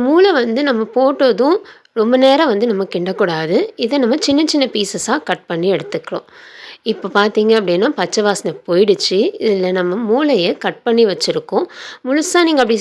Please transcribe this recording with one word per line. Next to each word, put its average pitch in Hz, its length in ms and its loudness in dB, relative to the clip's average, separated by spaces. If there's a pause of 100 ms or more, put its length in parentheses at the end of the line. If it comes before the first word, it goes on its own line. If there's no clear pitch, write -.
மூளை 359 340 4
வந்து 233 300 -2
நம்ம 226 120 0 (140)
போட்டதும் 269 600 2 (440)
ரொம்ப 233 160 2 (100)
நேரம் 285 260 4
வந்து 208 200 0
நம்ம 196 120 -2 (120)
கிண்டக்கூடாது. 175 600 -2 (300)
இதை 269 180 -2
நம்ம 240 220 0
சின்ன 285 160 2 (100)
சின்ன 277 220 2
பீசஸா 208 420 -4 (140)
கட் 180 220 -4
பண்ணி 170 240 0
எடுத்துக்கிறோம். 165 500 -8 (640)
இப்ப 202 240 -6
பார்த்தீங்க 214 440 2
அப்படின்னா 185 300 0 (100)
பச்சை 185 260 -2
வாசனை 202 260 0 (160)
போயிடுச்சு. 190 520 2 (260)
இதுல 190 320 0
நம்ம 180 200 -2 (120)
மூளையை 240 420 2 (140)
கட் 180 220 -4
பண்ணி 233 240 4
வச்சிருக்கோம். 175 540 -4 (420)
முழுசா 302 420 0
நீங்க 302 160 2
அப்படி 226 160 0